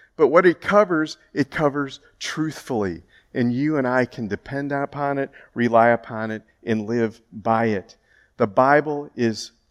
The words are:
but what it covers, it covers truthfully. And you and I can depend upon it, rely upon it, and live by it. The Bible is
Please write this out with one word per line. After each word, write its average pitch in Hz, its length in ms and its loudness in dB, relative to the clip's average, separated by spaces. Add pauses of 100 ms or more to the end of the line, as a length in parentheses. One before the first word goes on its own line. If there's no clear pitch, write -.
(160)
but 151 120 4
what 175 180 6
it 175 140 2
covers, 180 580 0 (160)
it 143 160 -2
covers 143 500 -2 (180)
truthfully. 113 840 -6 (320)
And 123 180 0
you 147 240 -2
and 131 100 0
I 123 200 0
can 117 200 -10
depend 139 460 -8
upon 139 460 -4
it, 139 120 -4 (220)
rely 117 380 4
upon 113 400 -2
it, 110 120 -10 (220)
and 110 220 -2
live 113 340 -2 (100)
by 113 360 0
it. 104 300 -6 (420)
The 117 80 0
Bible 143 680 2
is 113 360 -4 (180)